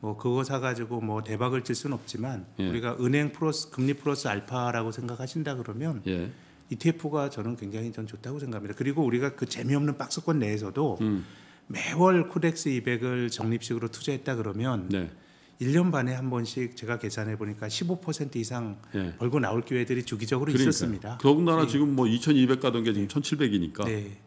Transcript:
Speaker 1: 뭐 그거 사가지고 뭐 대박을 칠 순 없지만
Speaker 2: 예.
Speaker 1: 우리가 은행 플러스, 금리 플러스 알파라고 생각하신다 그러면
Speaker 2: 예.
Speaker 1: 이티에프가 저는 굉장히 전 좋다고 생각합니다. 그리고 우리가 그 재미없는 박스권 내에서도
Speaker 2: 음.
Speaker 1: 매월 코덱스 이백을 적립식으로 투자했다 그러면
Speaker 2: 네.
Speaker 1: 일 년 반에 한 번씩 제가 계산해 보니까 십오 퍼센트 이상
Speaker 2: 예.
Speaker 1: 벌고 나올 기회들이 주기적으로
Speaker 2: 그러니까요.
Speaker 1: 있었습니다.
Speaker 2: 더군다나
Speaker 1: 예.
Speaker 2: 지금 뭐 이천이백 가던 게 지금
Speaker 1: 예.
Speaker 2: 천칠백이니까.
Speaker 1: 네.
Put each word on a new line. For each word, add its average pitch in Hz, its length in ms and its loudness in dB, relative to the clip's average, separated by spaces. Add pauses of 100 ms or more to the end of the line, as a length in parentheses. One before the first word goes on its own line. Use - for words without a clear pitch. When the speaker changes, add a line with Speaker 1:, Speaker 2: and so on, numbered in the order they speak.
Speaker 1:
뭐 107 160 -6
그거 123 260 0
사가지고 123 580 -2
뭐 107 220 -2
대박을 120 400 -2
칠 123 100 -2
순 143 200 -4
없지만 113 520 -6 (140)
Speaker 2:
예. 95 100 0
Speaker 1:
우리가 117 300 -2
은행 143 320 2
플러스, 156 400 -2
금리 131 240 0
플러스 139 320 -2
알파라고 117 640 -2
생각하신다 127 640 -6
그러면 123 500 -6
Speaker 2:
예. 92 260 -2 (380)
Speaker 1:
이티에프가 147 640 0
저는 113 240 -4
굉장히 110 360 -6
전 110 140 -8
좋다고 110 320 -10
생각합니다. 107 400 -8
그리고 143 260 0
우리가 127 300 2
그 - 140 -4
재미없는 143 500 2
박스권 165 400 0
내에서도 107 640 0
Speaker 2:
음. 101 240 2 (440)
Speaker 1:
매월 170 580 4
코덱스 160 420 0
이백을 123 640 0
적립식으로 113 560 -2
투자했다 131 480 -4
그러면 107 540 -2
Speaker 2:
네. 92 200 0 (500)
Speaker 1:
일 127 140 0
년 175 180 4
반에 127 240 0
한 131 160 -4
번씩 120 440 -4
제가 117 220 -4
계산해 107 400 -4
보니까 104 320 -6
십오 175 320 -4
퍼센트 147 380 -4
이상 113 400 -6 (160)
Speaker 2:
예. 92 220 -4
Speaker 1:
벌고 120 220 0
나올 110 220 2
기회들이 123 420 -2
주기적으로 123 440 -2
Speaker 2:
그러니까요. 131 220 6
Speaker 1:
있었습니다. 110 500 -2
Speaker 2:
더군다나 160 460 6
Speaker 1:
예. - 20 0
Speaker 2:
지금 139 280 4
뭐 127 120 4
이천이백 131 520 6
가던 120 240 2
게 110 100 2
지금 98 100 2
Speaker 1:
예. 98 40 -2
Speaker 2:
천칠백이니까. 143 800 0
Speaker 1:
네. 104 420 -4